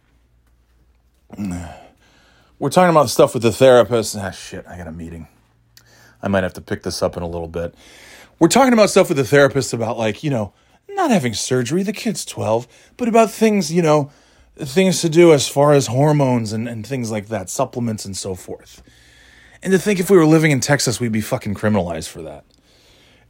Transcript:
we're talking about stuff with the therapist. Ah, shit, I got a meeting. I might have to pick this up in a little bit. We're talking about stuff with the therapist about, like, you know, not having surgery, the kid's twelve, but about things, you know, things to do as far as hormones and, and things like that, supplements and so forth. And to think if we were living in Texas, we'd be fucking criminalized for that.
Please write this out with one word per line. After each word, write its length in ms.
we're 100
talking 220
about 180
stuff 240
with 100
the 100
therapist. 640
Ah, 140
shit, 360
I 100
got 100
a 60
meeting. 360
I 60
might 140
have 120
to 60
pick 220
this 200
up 140
in 60
a 60
little 200
bit. 260
We're 100
talking 260
about 160
stuff 180
with 80
the 80
therapist 480
about, 240
like, 260
you 80
know, 220
not 200
having 220
surgery, 520
the 80
kid's 320
twelve, 420
but 120
about 220
things, 420
you 100
know, 280
things 440
to 80
do 240
as 160
far 240
as 140
hormones 680
and, 160
and 160
things 260
like 180
that, 200
supplements 560
and 120
so 180
forth. 480
And 100
to 60
think 220
if 100
we 60
were 100
living 240
in 80
Texas, 400
we'd 140
be 80
fucking 340
criminalized 540
for 140
that. 220